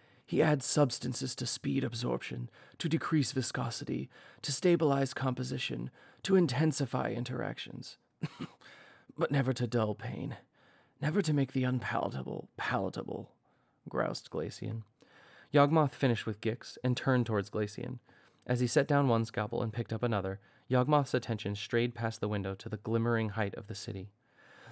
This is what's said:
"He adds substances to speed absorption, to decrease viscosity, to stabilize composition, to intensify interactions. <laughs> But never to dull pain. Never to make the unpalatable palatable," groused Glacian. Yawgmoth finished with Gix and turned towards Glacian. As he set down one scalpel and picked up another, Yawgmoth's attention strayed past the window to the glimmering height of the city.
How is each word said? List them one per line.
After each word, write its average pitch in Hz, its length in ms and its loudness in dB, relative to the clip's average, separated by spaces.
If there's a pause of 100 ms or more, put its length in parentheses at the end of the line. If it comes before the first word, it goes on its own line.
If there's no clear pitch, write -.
(260)
"He - 160 2
adds 151 240 4
substances 135 680 0
to 127 100 -6
speed 135 380 -2
absorption, 123 680 -4 (280)
to - 100 -4
decrease 147 440 2
viscosity, 127 800 -4 (340)
to - 80 -4
stabilize 147 640 4
composition, 127 760 -4 (340)
to 190 120 4
intensify 135 760 2
interactions. 120 880 -6 (240)
<laughs> - 160 -6 (800)
But 151 140 0
never 135 220 2
to 123 140 -2
dull 113 260 2
pain. 113 440 -8 (640)
Never 156 200 2
to 156 120 2
make 139 180 2
the 127 120 0
unpalatable - 920 -2
palatable," - 760 -4 (580)
groused - 400 -4
Glacian. 107 540 -6 (720)
Yawgmoth 143 380 6
finished 120 340 2
with 107 140 -6
Gix - 440 -4
and 123 120 2
turned 127 300 2
towards 107 240 0
Glacian. 107 500 -4 (460)
As 120 140 2
he 123 80 4
set 139 200 4
down 143 200 4
one 113 180 4
scalpel - 360 -2
and 110 120 -2
picked 117 180 -4
up 110 120 -4
another, 98 360 0 (300)
Yawgmoth's 131 440 4
attention 110 420 -2
strayed 120 380 0
past 113 280 -4
the 107 80 0
window 98 260 -2
to - 140 -12
the 101 80 -4
glimmering 113 520 0
height 101 260 -2
of 104 120 -12
the 104 80 -8
city. 98 360 -8 (600)